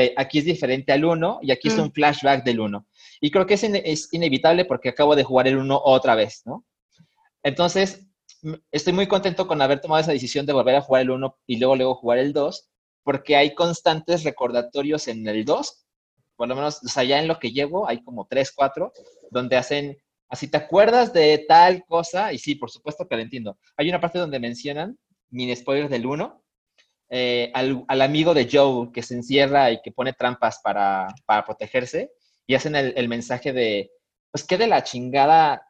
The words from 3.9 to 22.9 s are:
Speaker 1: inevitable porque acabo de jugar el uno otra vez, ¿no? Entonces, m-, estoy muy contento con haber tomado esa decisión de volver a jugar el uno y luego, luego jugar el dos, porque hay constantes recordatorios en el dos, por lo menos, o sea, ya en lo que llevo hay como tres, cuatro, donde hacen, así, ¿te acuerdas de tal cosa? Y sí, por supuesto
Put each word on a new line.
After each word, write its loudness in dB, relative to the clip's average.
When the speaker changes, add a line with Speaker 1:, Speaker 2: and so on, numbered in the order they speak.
Speaker 1:
inevitable 2
porque -4
acabo 4
de 4
jugar 2
el 2
uno 0
otra 4
vez, -2
¿no? -12
Entonces, -2
m-, -10
estoy -2
muy 0
contento -2
con -2
haber 2
tomado 0
esa 0
decisión -4
de -2
volver 2
a 2
jugar 2
el -2
uno -6
y -4
luego, 2
luego 0
jugar 0
el -2
dos, -4
porque 0
hay 4
constantes -2
recordatorios -4
en -8
el -2
dos, -4
por -6
lo -4
menos, -6
o -10
sea, 0
ya 2
en -2
lo -2
que -6
llevo -4
hay -6
como -14
tres, -2
cuatro, -2
donde -2
hacen, -4
así, -12
¿te -2
acuerdas 4
de 6
tal 6
cosa? -2
Y -8
sí, -6
por -10
supuesto -12